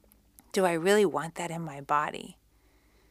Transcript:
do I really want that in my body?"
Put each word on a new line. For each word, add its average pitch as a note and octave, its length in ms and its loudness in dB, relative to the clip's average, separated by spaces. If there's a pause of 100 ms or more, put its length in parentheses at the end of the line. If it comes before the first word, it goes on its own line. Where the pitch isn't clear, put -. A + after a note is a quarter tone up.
(520)
do F#3+ 140 2
I E3+ 80 2
really G3 320 4
want D#3 300 -2
that F3 140 -8
in E3 140 -8
my C#3+ 180 -10
body?" D3 560 -2 (720)